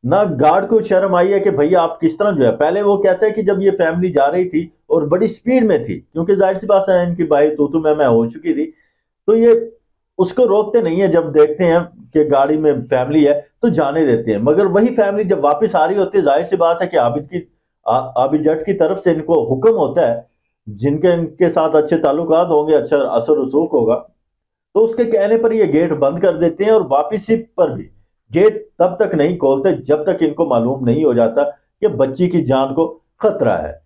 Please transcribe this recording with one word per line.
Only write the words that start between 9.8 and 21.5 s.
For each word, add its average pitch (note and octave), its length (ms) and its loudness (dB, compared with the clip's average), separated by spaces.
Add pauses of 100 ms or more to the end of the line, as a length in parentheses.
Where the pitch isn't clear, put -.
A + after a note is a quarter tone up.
उसको F#3 260 2
रोकते G#3+ 360 2
नहीं E3+ 200 -2
है। F#3+ 100 2
जब D#3 200 0
देखते D3+ 320 2
हैं F3 200 2 (300)
कि D3+ 120 4
गाड़ी D3 320 2
में D3 260 0
फैमिली C3+ 400 0
है C#3+ 100 4 (280)
तो A#3+ 100 2
जाने D3 340 0
देते A2+ 260 0
हैं। G2+ 100 -2
मगर D#3 260 2
वही A3+ 280 0
फैमिली G3+ 340 -2
जब F#3 120 0
वापस D3+ 340 0
आ F#3+ 100 2
रही G3+ 120 -2
होती F#3+ 200 -2
है, F#3 80 2
जाहिर C#3+ 200 2
सी F#3 120 -4
बात E3+ 240 0
है F3+ 60 -4
कि E3+ 120 -2
आबिद C3 260 -2
की, F3 200 -10 (400)
आ-, C3 320 -2
आबिद C#3+ 260 0
जट D#3 220 0
की G3 100 -2
तरफ F#3 280 -2
से F3+ 80 2
इनको D#3 340 0
हुक्म E3+ 300 0
होता D3+ 320 0
है, A#2 180 -4 (420)
जिनके C#3+ 460 0
इनके E3+ 380 -2